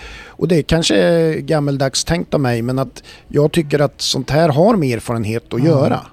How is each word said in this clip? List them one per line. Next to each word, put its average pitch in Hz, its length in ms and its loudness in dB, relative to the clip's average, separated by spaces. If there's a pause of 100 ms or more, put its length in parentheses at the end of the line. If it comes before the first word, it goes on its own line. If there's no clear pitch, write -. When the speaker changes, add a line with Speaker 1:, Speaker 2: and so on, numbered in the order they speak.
(260)
Speaker 1:
och - 220 -6
det 175 100 2
är 143 40 2
kanske 165 340 0 (460)
gammeldags 139 640 -2
tänkt 170 280 -4
av 151 60 0
mig, 120 220 0
men 127 180 -2
att 127 240 -8 (240)
jag 147 240 2
tycker 151 280 0
att 143 220 -2
sånt - 280 -4
här 160 200 2
har 180 260 4
med 135 200 0
erfarenhet 113 580 -6
att 117 60 -2
Speaker 2:
Ja. 139 60 2
Speaker 1:
göra. 156 360 2 (120)